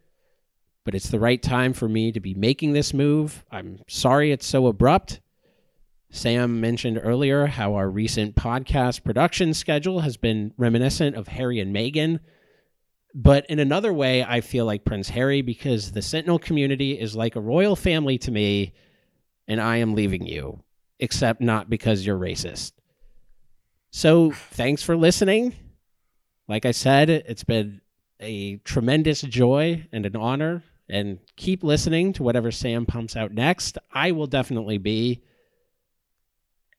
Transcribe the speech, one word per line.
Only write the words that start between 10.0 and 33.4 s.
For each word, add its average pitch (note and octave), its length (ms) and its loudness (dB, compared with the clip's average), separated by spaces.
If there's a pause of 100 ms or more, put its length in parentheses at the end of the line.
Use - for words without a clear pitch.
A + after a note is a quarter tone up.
has C#3 140 -2
been A2 420 -2
reminiscent B2 580 2
of G#2+ 120 -10
Harry B2+ 320 -4
and G2 160 -4
Meghan. D3+ 440 0 (960)
But C#3 320 2
in D#3 100 -4
another D#3+ 340 0
way, B2+ 320 0
I A#2+ 180 -2
feel A#2 240 -4
like G#2 200 -4
Prince G2+ 240 -4
Harry C#3 320 0
because A#2 500 -4
the G#2 120 -6
Sentinel D#3+ 340 -2
community C#3 600 -2
is G#2+ 160 -6
like A2+ 200 -2
a A#2 60 -6
royal E3+ 340 2
family D3+ 440 0
to - 100 -8
me, G#2 440 0 (720)
and A2 120 -2
I A2+ 180 0
am A2+ 180 0
leaving F#2+ 320 0
you, D2+ 340 -10 (380)
except A#2 420 -2
not A2 260 0
because G#2+ 380 0
you're G2 140 -2
racist. F2+ 540 -8 (1160)
So E3 420 6
thanks - 520 -2
for E3+ 120 0
listening. G3 600 4 (920)
Like A2 200 0
I A#2+ 40 2
said, C#3 380 4
it's D3 340 -2
been G#2 380 -2 (380)
a G#2+ 380 -8
tremendous D3 640 0
joy C#3 680 2
and A2 140 -4
an G2+ 100 -4
honor, C#3+ 480 -2 (240)
and G2+ 300 -4 (200)
keep F#3 260 -2
listening D#3+ 500 2
to D3 100 -6
whatever A#2 280 2
Sam A#2 340 -4
pumps A2+ 300 -6
out A2 180 -4
next. C3+ 460 -2 (120)